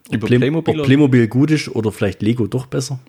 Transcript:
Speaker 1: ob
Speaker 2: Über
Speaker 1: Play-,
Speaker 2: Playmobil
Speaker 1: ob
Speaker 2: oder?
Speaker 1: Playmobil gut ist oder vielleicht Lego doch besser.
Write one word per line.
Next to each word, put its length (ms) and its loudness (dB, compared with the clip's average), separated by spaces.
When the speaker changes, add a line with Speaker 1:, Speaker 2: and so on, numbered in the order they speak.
Speaker 1:
ob 80 -4
Speaker 2:
Über 100 -4
Speaker 1:
Play-, 120 4
Speaker 2:
Playmobil 360 0
Speaker 1:
ob 60 -4
Speaker 2:
oder? 40 -2
Speaker 1:
Playmobil 440 4
gut 240 0
ist 160 -2
oder 240 -4
vielleicht 280 -4
Lego 260 0
doch 200 -6
besser. 320 -6